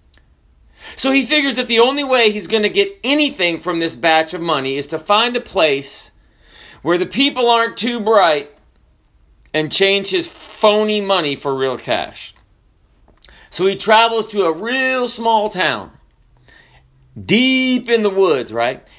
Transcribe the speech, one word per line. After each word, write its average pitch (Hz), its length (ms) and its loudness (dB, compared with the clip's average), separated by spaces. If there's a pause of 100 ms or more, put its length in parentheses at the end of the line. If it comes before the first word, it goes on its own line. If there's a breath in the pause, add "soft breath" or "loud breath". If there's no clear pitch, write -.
(960 loud breath)
So 262 140 0
he 269 140 2
figures 277 300 0
that 220 120 -4
the 226 120 2
only 269 240 4
way 247 260 4
he's 202 180 -6
gonna 214 220 0
get 196 340 0
anything 254 580 0
from 170 180 -4
this 165 160 -2
batch 160 380 2
of 175 80 -6
money 139 360 -2
is 143 100 -6
to 160 120 -6
find 226 360 0
a 247 60 -4
place 147 680 -2 (720 loud breath)
where 175 160 0
the 175 80 -2
people 254 440 0
aren't 226 280 2
too 240 240 -4
bright 185 500 2 (1040)
and 156 180 -2
change 196 380 0
his 180 180 -2
phony 214 720 0
money 185 360 0
for 139 200 -4
real 131 220 -2
cash. - 580 -6 (1120 loud breath)
So - 160 -2
he 196 120 0
travels 226 500 4
to 202 160 0
a 165 80 2
real 247 560 -2
small 226 400 0
town, 151 440 -2 (1300 soft breath)
deep 254 720 -2
in 226 140 0
the 208 60 0
woods, 160 420 0
right? 117 340 -6 (140 soft breath)